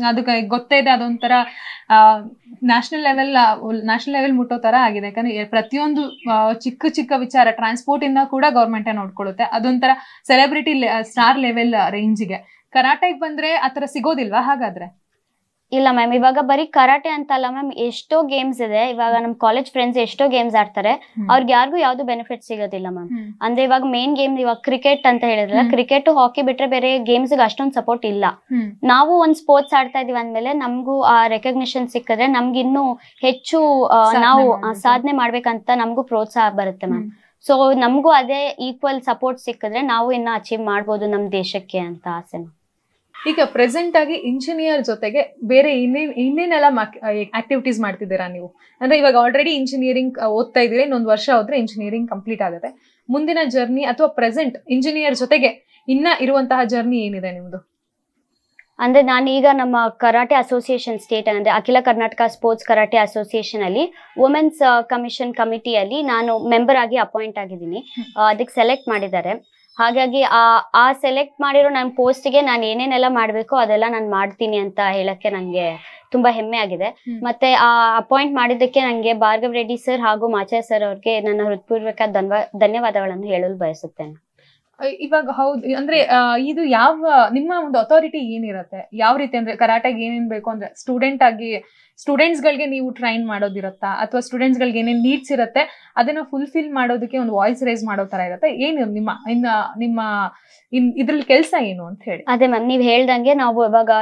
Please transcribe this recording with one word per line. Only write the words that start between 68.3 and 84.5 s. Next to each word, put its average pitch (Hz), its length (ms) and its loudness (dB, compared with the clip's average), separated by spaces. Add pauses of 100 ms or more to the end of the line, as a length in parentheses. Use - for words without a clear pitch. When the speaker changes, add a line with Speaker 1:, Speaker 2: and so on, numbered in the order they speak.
Speaker 2:
ಅದಕ್ಕೆ 220 240 -4
ಸೆಲೆಕ್ಟ್ 254 340 0
ಮಾಡಿದ್ದಾರೆ. 196 680 -6 (220)
ಹಾಗಾಗಿ 247 420 2
ಆ, 226 360 6 (160)
ಆ 254 180 6
ಸೆಲೆಕ್ಟ್ 277 480 -4
ಮಾಡಿರೋ 285 280 4
ನನ್ 254 280 -2
ಪೋಸ್ಟ್‌ಗೆ 262 440 2
ನಾನ್ 240 240 0
ಏನೇನೆಲ್ಲ 254 440 0
ಮಾಡ್ಬೇಕೋ 220 480 -2
ಅದೆಲ್ಲ 214 320 2
ನಾನ್ 220 220 -4
ಮಾಡ್ತೀನಿ 196 460 -2
ಅಂತ 202 240 -4 (100)
ಹೇಳಕ್ಕೆ 190 400 -4
ನಂಗೆ 180 680 -6 (140)
ತುಂಬಾ 240 200 2
ಹೆಮ್ಮೆ 226 260 -6
ಆಗಿದೆ. 185 260 -4
Speaker 1:
ಹ್ಮ್. 233 380 -10
Speaker 2:
ಮತ್ತೆ 240 300 0
ಆ 233 440 4
ಅಪಾಯಿಂಟ್ 269 380 0
ಮಾಡಿದ್ದಕ್ಕೆ 247 460 0
ನಂಗೆ 233 320 0
ಭಾರ್ಗವ್ 220 400 0
ರೆಡ್ಡಿ 233 240 -4
ಸರ್ 254 240 -4
ಹಾಗೂ 220 280 0
ಮಾಚಾರ್ 226 360 -2
ಸರ್ 214 180 -2
ಅವ್ರಿಗೆ 208 380 -2
ನನ್ನ 208 260 -2
ಹೃತ್ಪೂರ್ವಕ 214 600 -4
ಧನ್ವ-, 202 520 -2
ಧನ್ಯವಾದಗಳನ್ನು 208 680 -2
ಹೇಳಲು 185 320 -2
ಬಯಸುತ್ತೇನೆ. 156 720 -8 (520)